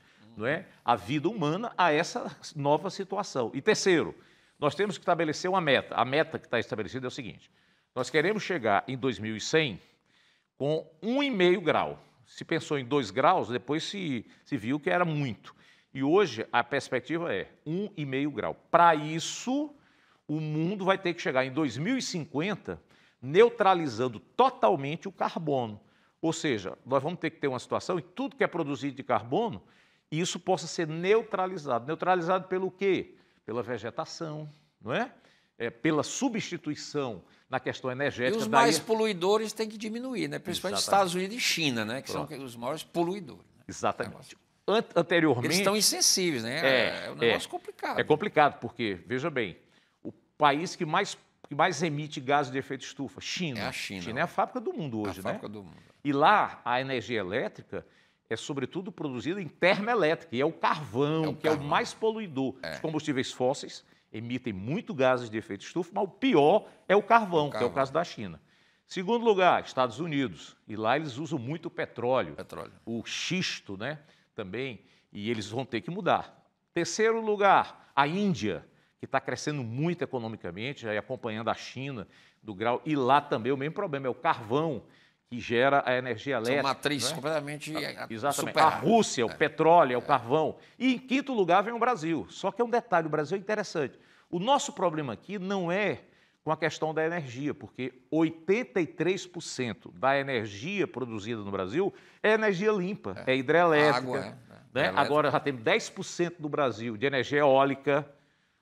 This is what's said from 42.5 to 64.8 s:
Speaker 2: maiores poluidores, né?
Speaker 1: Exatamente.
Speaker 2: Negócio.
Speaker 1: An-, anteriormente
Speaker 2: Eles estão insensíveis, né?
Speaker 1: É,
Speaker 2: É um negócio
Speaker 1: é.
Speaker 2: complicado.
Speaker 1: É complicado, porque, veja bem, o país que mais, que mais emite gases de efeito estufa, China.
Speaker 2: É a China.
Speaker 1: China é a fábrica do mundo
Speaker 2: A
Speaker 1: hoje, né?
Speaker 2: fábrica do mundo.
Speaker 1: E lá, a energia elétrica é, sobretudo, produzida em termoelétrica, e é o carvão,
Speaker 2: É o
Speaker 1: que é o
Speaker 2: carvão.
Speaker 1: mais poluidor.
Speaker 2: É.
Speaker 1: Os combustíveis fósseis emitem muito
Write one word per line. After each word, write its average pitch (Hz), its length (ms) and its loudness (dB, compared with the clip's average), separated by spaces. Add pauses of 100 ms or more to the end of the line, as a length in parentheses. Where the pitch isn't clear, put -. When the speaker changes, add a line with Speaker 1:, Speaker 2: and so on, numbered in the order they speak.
Speaker 2:
maiores 131 280 -6
poluidores, 170 600 -4 (140)
né? - 100 -20
Speaker 1:
Exatamente. - 460 -2
Speaker 2:
Negócio. - 240 -20 (300)
Speaker 1:
An-, 208 160 4 (120)
anteriormente 160 520 4
Speaker 2:
Eles 156 100 2
estão 196 180 4
insensíveis, 185 680 2
né? 123 160 -4
Speaker 1:
É, 107 480 2
Speaker 2:
É 123 40 -8
um 135 40 -10
negócio 117 320 2
Speaker 1:
é. - 40 -14
Speaker 2:
complicado. 330 480 -6
Speaker 1:
É - 40 4
complicado, 151 560 4
porque, 107 460 -4
veja 127 240 -4
bem, 110 280 -4 (440)
o 110 100 -10
país 151 640 0
que 175 100 -4
mais, 180 320 -2 (300)
que 143 80 -12
mais 156 280 0
emite 151 360 -4
gases 139 320 0
de 135 60 -4
efeito 135 240 -6
estufa, - 380 -10
China. 143 400 -4
Speaker 2:
É 104 60 -4
a 131 60 -4
China. 98 300 -8
Speaker 1:
China 113 180 -6
é 160 40 0
a 175 40 -2
fábrica 214 320 -4
do 349 140 -6
mundo 123 320 -4
Speaker 2:
A 98 40 -4
Speaker 1:
hoje, 92 100 -8
né? 95 40 -12
Speaker 2:
fábrica 110 260 -6
do 104 140 -14
mundo. 82 140 -20 (260)
Speaker 1:
E 139 100 0
lá, 160 500 4
a 123 160 0
energia 120 400 -4
elétrica 101 640 -6 (440)
é, 113 60 -4
sobretudo, 151 560 -6
produzida 151 500 -6
em 160 60 -8
termoelétrica, 180 880 2
e 120 40 0
é 139 60 4
o 160 60 2
carvão, 151 760 0
Speaker 2:
É - 40 0
o - 60 -4
Speaker 1:
que - 120 -2
é - 20 4
o 156 60 4
Speaker 2:
carvão. 143 120 -6
Speaker 1:
mais 202 280 0
poluidor. 190 640 -2
Speaker 2:
É. 80 120 -6
Speaker 1:
Os 67 60 -10
combustíveis 151 520 -2
fósseis - 520 -2 (300)
emitem 117 400 -6
muito 131 400 -6